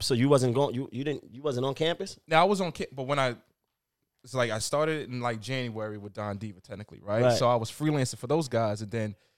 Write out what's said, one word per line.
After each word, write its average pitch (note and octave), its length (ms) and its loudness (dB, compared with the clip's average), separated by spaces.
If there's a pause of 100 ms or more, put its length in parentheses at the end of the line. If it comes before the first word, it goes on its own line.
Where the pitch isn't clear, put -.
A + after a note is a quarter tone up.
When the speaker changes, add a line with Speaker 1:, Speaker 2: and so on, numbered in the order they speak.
Speaker 1:
So - 100 2
you B2 140 4
wasn't B2+ 260 6
going, C3 220 2
you, C3 160 -4
you B2+ 140 -6
didn't, D3 180 -6 (100)
you B2 80 -16
wasn't C3 240 -2
on C#3 80 0
campus? E3 540 -4
Speaker 2:
Now D#3+ 140 6
I - 20 8
was G3 160 4
on F3 140 -2
ca-, - 180 -6
but C3 120 -8
when C#3+ 140 -2
I, B2+ 180 2 (840)
it's A#2+ 120 -20
like B2 180 2
I A2 80 -2
started D3+ 500 0
in, B2 120 -6
like, A#2+ 180 -2
January A2 580 -6
with G2+ 140 -12
Don G#2 260 -6
Diva, G2 220 -10
technically, - 420 -14
right? G#2 220 2
Speaker 1:
Right. A#2+ 140 6
Speaker 2:
So B2+ 120 4
I B2 60 4
was A2+ 160 -2
freelancing D3 460 0
for B2 100 -10
those D3 220 0
guys, A2 320 0
and G#2 100 -10
then G#2+ 240 -4 (220)